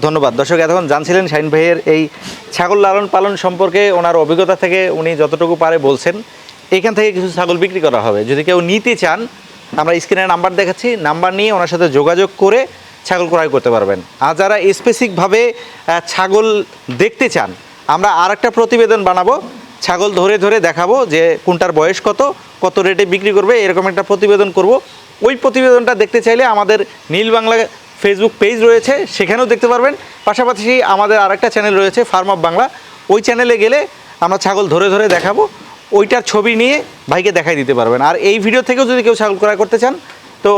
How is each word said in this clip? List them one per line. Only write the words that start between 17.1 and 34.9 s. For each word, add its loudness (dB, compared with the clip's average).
চান, -2
আমরা 0
আর 2
একটা -2
প্রতিবেদন 2
বানাবো, 2
ছাগল -2
ধরে 2
ধরে 2
দেখাবো 0
যে 2
কোনটার 0
বয়স 0
কত, -2
কত -4
রেটে 0
বিক্রি -2
করবে, 2
এরকম 0
একটা -4
প্রতিবেদন 2
করব। 2
ওই 2
প্রতিবেদনটা 2
দেখতে 0
চাইলে 2
আমাদের 0
নীল -2
বাংলা 0
Facebook 0
পেজ 0
রয়েছে, 4
সেখানেও -2
দেখতে 2
পারবেন। 0
পাশাপাশি -2
আমাদের 2
আর 0
একটা -2
চ্যানেল 0
রয়েছে, 0
Farm 0
of -2
বাংলা, 0
ওই 4
চ্যানেলে 2
গেলে 2
আমরা 0
ছাগল 0
ধরে 2